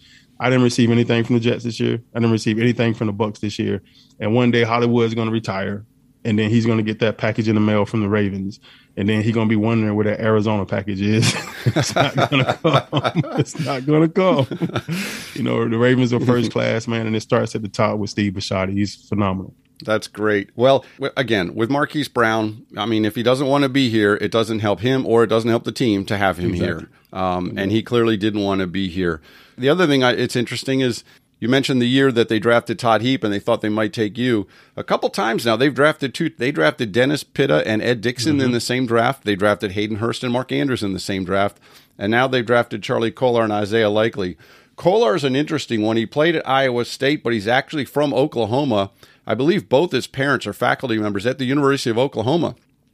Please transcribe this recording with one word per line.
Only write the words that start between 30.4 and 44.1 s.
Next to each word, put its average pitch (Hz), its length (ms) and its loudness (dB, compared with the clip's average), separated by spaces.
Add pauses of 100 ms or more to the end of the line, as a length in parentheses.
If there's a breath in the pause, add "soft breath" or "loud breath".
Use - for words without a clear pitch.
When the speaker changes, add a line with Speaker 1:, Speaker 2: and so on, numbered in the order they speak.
Speaker 2:
is 123 220 -2 (360 soft breath)
you 113 100 -2
mentioned 131 320 2
the 120 60 2
year 135 240 4
that 117 180 2
they 110 100 2
drafted 117 400 2
Todd 113 220 2
Heap 127 220 0
and 104 100 0
they 101 60 -2
thought 110 220 0
they 110 80 -2
might 107 240 -2
take 107 240 -2
you. 120 300 0 (300 soft breath)
A - 60 -8
couple - 260 -2
times 196 360 -2
now, 113 120 2
they've 135 160 2
drafted 139 400 0
two. 160 240 -4
They 127 140 -2
drafted 151 420 -2
Dennis 131 300 2
Pitta 147 440 0
and 110 140 0
Ed 120 200 0
Dixon 123 360 0
Speaker 1:
Mm-hmm. 135 80 2
Speaker 2:
in 123 60 2
the 117 100 0
same 127 240 -2
draft. 117 400 0
They 104 100 0
drafted 101 380 0
Hayden 107 240 -2
Hurst 120 260 -4
and 123 80 -2
Mark 123 200 -2
Andrews 135 320 -2
in 98 100 -2
the 92 60 -6
same 95 260 -4
draft. 98 320 0 (420 soft breath)
And 101 100 -2
now 123 180 4
they've 127 180 -2
drafted 117 360 0
Charlie 117 300 -2
Kolar 120 320 0
and 107 100 0
Isaiah 104 360 2
Likely. 104 480 -2 (400 soft breath)